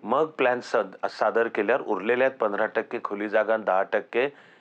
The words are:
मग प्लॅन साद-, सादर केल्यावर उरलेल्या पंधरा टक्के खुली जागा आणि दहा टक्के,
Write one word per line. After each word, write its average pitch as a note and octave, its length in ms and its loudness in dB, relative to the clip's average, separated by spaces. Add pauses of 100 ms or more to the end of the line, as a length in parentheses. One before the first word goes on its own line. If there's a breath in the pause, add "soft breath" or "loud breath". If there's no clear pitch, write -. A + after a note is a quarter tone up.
मग C3 240 2
प्लॅन B2 340 0
साद-, G2+ 460 -2
सादर A2+ 420 2
केल्यावर A2+ 340 0
उरलेल्या A#2 480 0
पंधरा G#2+ 360 -2
टक्के A2+ 380 -4
खुली G#2 240 -6
जागा G#2+ 260 2
आणि A2 80 -2
दहा F#2+ 200 2
टक्के, A2 420 -2 (360 loud breath)